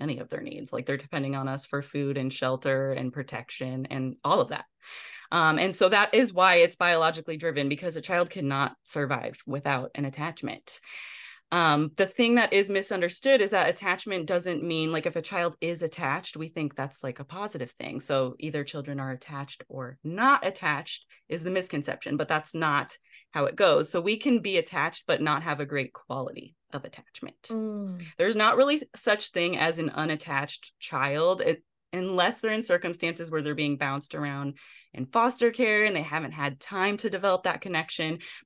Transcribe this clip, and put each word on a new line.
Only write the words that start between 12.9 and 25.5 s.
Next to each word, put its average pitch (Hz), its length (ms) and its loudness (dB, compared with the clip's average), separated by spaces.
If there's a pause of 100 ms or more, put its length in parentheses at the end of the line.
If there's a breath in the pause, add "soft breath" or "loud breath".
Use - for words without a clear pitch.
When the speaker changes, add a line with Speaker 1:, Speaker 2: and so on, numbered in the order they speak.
Speaker 1:
is 202 100 2
that 180 180 4
attachment 180 560 -2
doesn't 175 380 -2
mean, 160 300 0
like, 160 120 -2
if 170 120 -2
a 165 40 -2
child 175 380 -2
is 165 240 -4
attached, 156 540 -4
we 160 100 -8
think 151 280 -4
that's, - 280 -8
like, 127 160 -8
a 135 60 -12
positive 170 460 -8
thing. - 280 -10
So 135 400 0
either 147 240 -4
children 143 360 -8
are 135 120 -6
attached 139 560 -12
or 131 360 -10
not 214 420 2
attached 156 600 -4 (220 soft breath)
is 160 160 -6
the 180 80 -4
misconception, 170 640 -4
but 151 140 -2
that's 156 240 -2
not 151 440 0 (340 soft breath)
how 143 140 2
it 139 120 -2
goes. 160 320 6
So 180 100 0
we 202 160 0
can 240 240 2
be 190 180 0
attached, 160 500 -2
but 170 140 2
not 151 220 0
have 147 160 -4